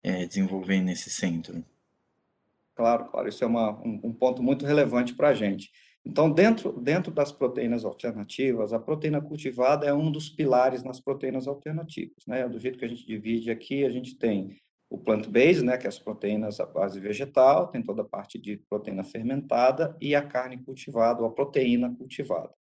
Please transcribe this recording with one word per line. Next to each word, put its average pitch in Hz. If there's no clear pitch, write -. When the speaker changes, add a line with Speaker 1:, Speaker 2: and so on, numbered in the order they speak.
Speaker 1:
é, 92
desenvolver 95
nesse 90
centro. 82
Speaker 2:
Claro, 117
claro. -
Isso 110
é 120
uma, 113
um, 110
um 117
ponto 127
muito 135
relevante 123
pra 147
gente. 104
Então, 156
dentro, 220
dentro 156
das 147
proteínas 120
alternativas, 110
a 113
proteína 151
cultivada 147
é 143
um 156
dos 151
pilares 127
nas 131
proteínas 131
alternativas, -
né? 123
Do 113
jeito 123
que 120
a 113
gente 117
divide 113
aqui, 135
a 127
gente 123
tem 98
o -
plant-based, 117
né, 123
que 123
é -
as -
proteínas 107
à -
base 95
vegetal, 135
tem 123
toda 110
a -
parte -
de 101
proteína 101
fermentada 131
e 143
a 143
carne 127
cultivada, 120
ou 113
a 110
proteína 123
cultivada. -